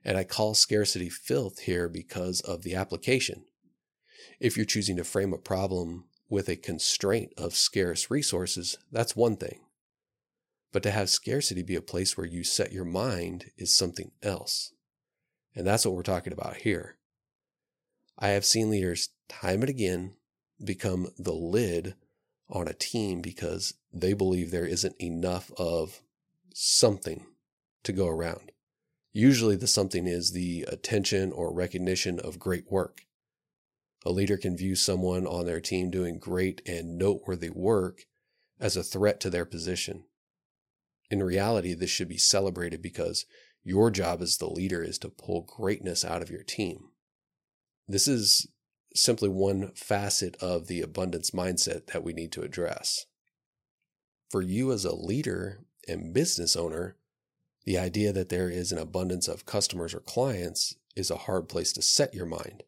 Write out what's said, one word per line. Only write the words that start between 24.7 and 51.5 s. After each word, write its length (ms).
enough 560
of 460
something 720
to 100
go 140
around. 460
Usually 440
the 100
something 400
is 260
the 360
attention 640
or 200
recognition 680
of 180
great 320
work. 360
A 80
leader 240
can 200
view 200
someone 500
on 200
their 140
team 300
doing 280
great 480
and 300
noteworthy 540
work 520
as 160
a 80
threat 360
to 100
their 140
position. 600
In 120
reality, 520
this 160
should 180
be 100
celebrated 640
because 440
your 260
job 320
as 140
the 120
leader 340
is 160
to 100
pull 340
greatness 640
out 180
of 80
your 140
team. 460
This 180
is 400
simply 340
one 460
facet 680
of 280
the 120
abundance 520
mindset 540